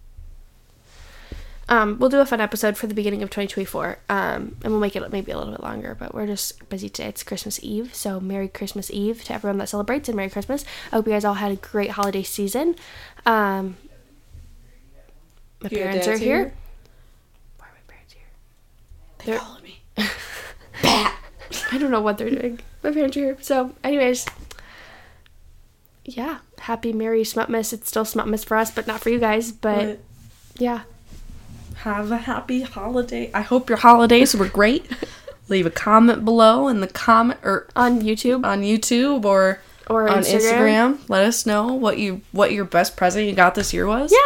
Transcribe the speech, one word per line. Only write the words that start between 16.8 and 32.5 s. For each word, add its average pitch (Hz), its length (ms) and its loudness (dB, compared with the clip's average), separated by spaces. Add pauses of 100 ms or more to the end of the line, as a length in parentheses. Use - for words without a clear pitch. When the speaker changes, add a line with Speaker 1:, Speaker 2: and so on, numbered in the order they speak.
Speaker 1:
Why - 100 -20
are - 40 -20
my - 220 -20
parents - 200 -20
here? - 100 -20 (960)
Speaker 2:
They - 120 -16
Speaker 1:
They're 226 80 -4
Speaker 2:
followed - 240 -18
me. - 180 -20 (160)
Speaker 1:
<laughs> - 840 -10
Speaker 2:
Bat! - 320 2 (560)
Speaker 1:
I 254 60 -2
don't 277 140 -2
know 220 100 0
what 208 160 0
they're 220 120 -4
doing. 240 300 -4 (240)
My 294 80 0
parents 294 240 0
are 285 60 -4
here. 269 180 -2
So, 254 340 -2 (120)
anyways, 262 400 0 (1800)
yeah. 262 360 -10 (200)
Happy 233 320 -6
Merry 226 320 0
Smutmas. 220 480 -2
It's 214 160 -10
still 220 160 -2
Smutmas 214 420 -2
for 220 120 0
us, 220 120 0
but - 160 -8
not 214 140 -6
for - 100 -2
you 240 100 2
guys. 226 340 0
But, 214 320 0
Speaker 2:
But 214 140 -8 (600)
Speaker 1:
yeah. 240 200 -2 (960)
Speaker 2:
have 208 340 -4
a 233 60 -2
happy 254 440 -4